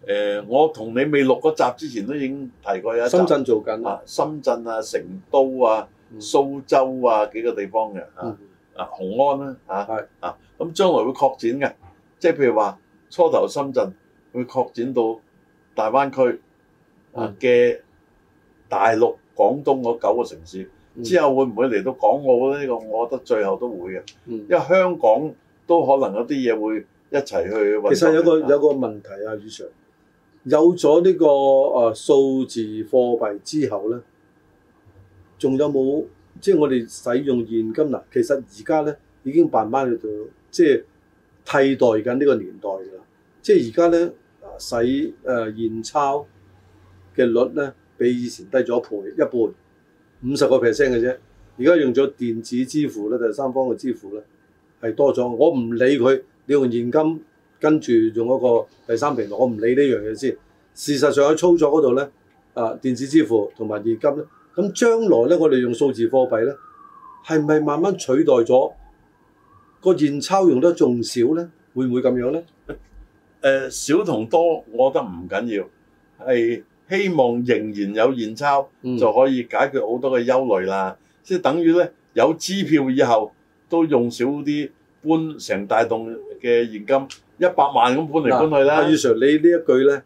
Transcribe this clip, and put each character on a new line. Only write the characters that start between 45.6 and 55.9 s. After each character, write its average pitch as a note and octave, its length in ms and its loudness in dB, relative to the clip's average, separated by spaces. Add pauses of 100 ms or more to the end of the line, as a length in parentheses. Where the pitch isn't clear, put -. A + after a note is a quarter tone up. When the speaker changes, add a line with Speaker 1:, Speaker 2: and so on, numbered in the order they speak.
Speaker 2:
鈔 C3+ 420 -2 (920)
嘅 C3 100 2
率 A#2+ 280 0
呢， C#3 200 -6 (220)
比 B2 280 -2
以 A#2+ 40 -8
前 F#2+ 220 -16
低 C3+ 80 0
咗 A#2+ 200 0
一 G#2+ 240 -8
倍， G2+ 140 -12
一 D#3+ 40 -4
半， A#2 340 -2 (760)
五 C#3 60 -4
十 C#3 100 2
個 B2+ 100 4
percent A#2+ 340 2
嘅 A#2+ 100 0
啫。 B2 160 -2 (420)
而 B2 60 -6
家 E3+ 120 6
用 C#3 160 0
咗 C3+ 220 2
電 A#2 280 -6
子 B2 220 -4
支 D3 240 -4
付 G#2+ 220 -8
呢， A#2+ 80 -4
第 A2+ 140 -2
三 B2+ 200 -6
方 C3 160 -2
嘅 A2+ 80 -2
支 B2+ 160 -6
付 G2+ 220 -12
呢， G#2+ 80 -12 (580)
係 A2 140 -4
多 C#3 200 2
咗。 B2 140 -2
我 B2 220 2
唔 A#2+ 240 -4
理 B2+ 240 2